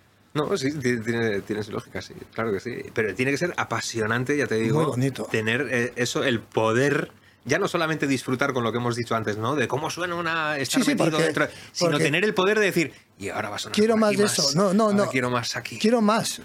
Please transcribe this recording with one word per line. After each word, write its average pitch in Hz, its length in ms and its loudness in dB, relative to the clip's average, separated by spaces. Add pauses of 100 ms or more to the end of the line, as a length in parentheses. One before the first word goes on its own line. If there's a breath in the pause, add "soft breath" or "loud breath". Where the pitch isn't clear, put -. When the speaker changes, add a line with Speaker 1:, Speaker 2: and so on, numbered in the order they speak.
(340)
Speaker 1:
No, 151 220 0
sí, 139 220 0
ti-, 123 220 0
tiene, 113 400 0
tiene 107 240 -4
su 101 80 -10
lógica, - 280 -8
sí, - 140 -16 (180)
claro 113 200 -2
que 95 80 -2
sí. - 160 -8 (180)
Pero 107 220 0
tiene 131 160 0
que 139 60 0
ser 175 180 -2
apasionante, 113 800 -2
ya 135 100 0
te 110 80 -2
digo, 113 280 2
Speaker 2:
Muy 160 80 2
bonito. 127 340 -2
Speaker 1:
tener, 117 460 0
eh, 123 260 0
eso, 123 280 -2
el 120 160 2
poder, 123 720 0 (340 soft breath)
ya 135 140 2
no 190 100 0
solamente 156 380 0
disfrutar 131 480 0
con 123 100 0
lo 110 80 0
que 117 60 -2
hemos 120 180 -2
dicho 117 180 -4
antes, 110 220 -2
¿no? 117 200 -2
De 117 120 0
cómo 147 220 -2
suena 175 240 -6
una, 160 420 -2
estar 139 240 0
Speaker 2:
Sí, 254 120 2
sí, 254 40 0
Speaker 1:
metido 156 140 2
Speaker 2:
porque, 156 140 2
Speaker 1:
dentro, 151 240 0 (240 loud breath)
sino 170 180 2
Speaker 2:
porque 151 140 2
Speaker 1:
tener 160 200 2
el 214 80 2
poder 190 280 4
de 214 40 4
decir, 165 280 2 (260 loud breath)
"Y 98 100 -8
ahora 104 220 -6
va 104 60 -8
a - 20 -6
sonar - 180 -8
Speaker 2:
quiero 214 180 6
Speaker 1:
por 220 60 4
Speaker 2:
más 214 100 4
Speaker 1:
aquí 196 80 0
Speaker 2:
de 202 40 4
Speaker 1:
más, 208 160 2
Speaker 2:
eso". 175 160 0
No, 185 180 4
no, 214 120 4
Speaker 1:
ahora 202 120 4
Speaker 2:
no. 202 140 2
Speaker 1:
quiero 127 200 0
más 120 260 -2
aquí. 120 220 -10
Speaker 2:
Quiero 233 220 4
más. 208 440 2